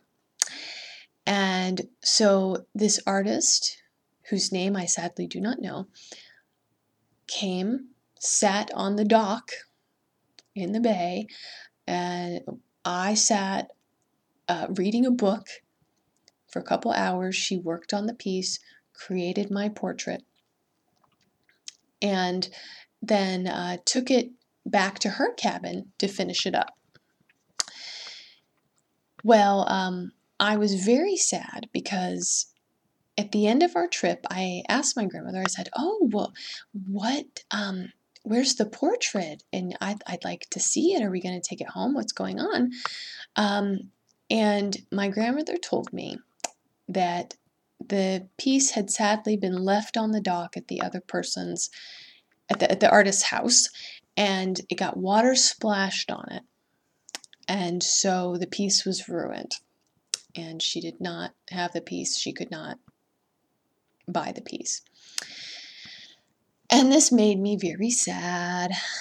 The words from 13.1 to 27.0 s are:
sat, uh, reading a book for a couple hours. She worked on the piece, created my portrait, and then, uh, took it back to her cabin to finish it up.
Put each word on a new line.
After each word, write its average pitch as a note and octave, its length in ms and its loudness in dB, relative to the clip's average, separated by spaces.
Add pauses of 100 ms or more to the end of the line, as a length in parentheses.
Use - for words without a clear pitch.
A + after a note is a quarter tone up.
sat, G3 580 2 (760)
uh, F3 220 -2
reading G3+ 340 2
a C4 60 4
book G#3+ 380 2 (960)
for - 140 -8
a F3+ 40 -8
couple - 280 0
hours. F#3 440 0
She - 220 -2
worked E3+ 340 -6
on G3+ 140 0
the A#3 80 -4
piece, F#3 440 -4 (340)
created F#3 580 -4
my G3+ 180 -2
portrait, F#3 560 -6 (1800)
and F#3 480 0 (540)
then, F#3+ 440 2
uh, F3+ 380 -4
took B3 260 0
it B3 200 4 (340)
back G3 360 2
to G#3 100 2
her C#4+ 240 0
cabin F3+ 640 -4
to G3+ 100 0
finish F3+ 380 -4
it F#3 80 -2
up. - 220 -2 (2500)